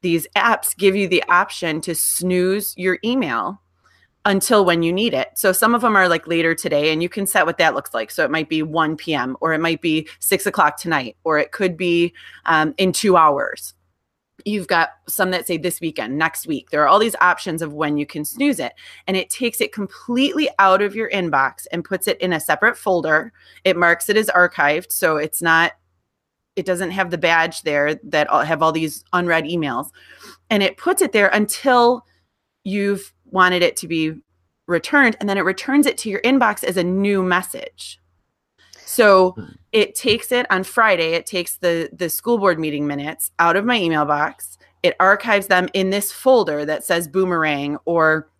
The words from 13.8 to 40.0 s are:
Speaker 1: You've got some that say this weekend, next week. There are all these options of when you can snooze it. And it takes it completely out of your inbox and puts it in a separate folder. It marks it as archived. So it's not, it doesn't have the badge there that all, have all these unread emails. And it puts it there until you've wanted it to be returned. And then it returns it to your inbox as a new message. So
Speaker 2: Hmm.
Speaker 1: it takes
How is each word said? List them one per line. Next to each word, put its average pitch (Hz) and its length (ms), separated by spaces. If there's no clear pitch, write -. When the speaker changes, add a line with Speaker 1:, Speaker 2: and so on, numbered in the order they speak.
Speaker 1:
You've 208 220
got 170 240
some 185 220
that 175 140
say 170 120
this 165 240
weekend, 147 360
next 160 300
week. 147 220
There 151 120
are 147 60
all 175 100
these 214 220
options 170 420
of 151 120
when 151 240
you 147 80
can 151 180
snooze 269 340
it. 131 140
And 190 120
it 185 120
takes - 300
it - 140
completely 247 760
out 196 220
of 202 140
your 220 140
inbox 151 640
and 170 100
puts - 240
it 196 140
in 180 100
a 160 80
separate 165 380
folder. 160 560
It 185 100
marks 170 320
it 208 80
as 214 140
archived. 170 640
So 160 240
it's 151 240
not, 165 320
it 190 100
doesn't 180 260
have 185 200
the 175 60
badge 165 460
there 147 320
that 151 340
all, 135 140
have 156 200
all 160 80
these 160 400
unread 175 320
emails. 147 460
And 202 140
it - 140
puts - 240
it 330 100
there 202 160
until 240 800
you've 202 500
wanted 180 360
it 175 140
to 165 140
be 160 240
returned. 220 520
And 208 80
then 196 100
it 196 60
returns 262 420
it 269 120
to - 120
your 196 120
inbox 247 420
as 180 140
a 180 60
new 196 380
message. - 800
So 190 520
Speaker 2:
Hmm. 170 60
Speaker 1:
it 214 220
takes - 380